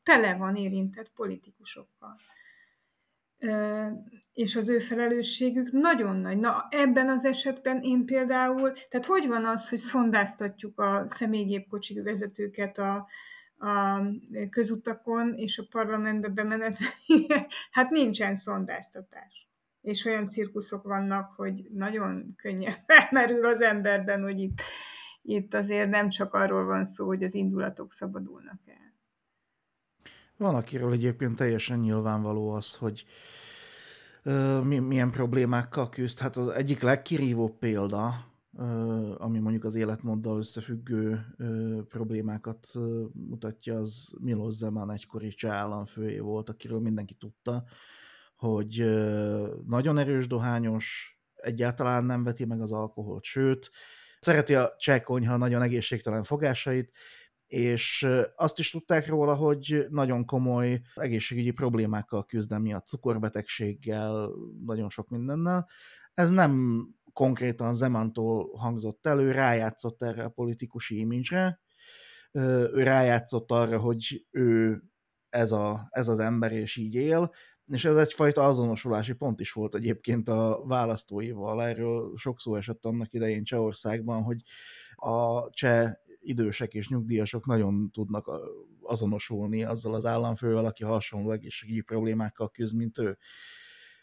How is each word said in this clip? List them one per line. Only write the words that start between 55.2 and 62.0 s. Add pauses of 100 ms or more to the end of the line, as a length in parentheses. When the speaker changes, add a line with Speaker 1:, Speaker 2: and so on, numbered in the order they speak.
Speaker 2:
nagyon
egészségtelen
fogásait, (560)
és,
ö, (140)
azt
is
tudták
róla,
hogy
nagyon
komoly (140)
egészségügyi
problémákkal